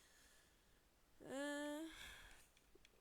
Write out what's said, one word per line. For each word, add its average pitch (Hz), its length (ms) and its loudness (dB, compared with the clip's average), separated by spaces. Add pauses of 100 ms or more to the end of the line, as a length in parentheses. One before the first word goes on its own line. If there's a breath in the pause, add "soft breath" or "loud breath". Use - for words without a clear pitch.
(1200 loud breath)
Yy, 294 720 4 (1120 loud breath)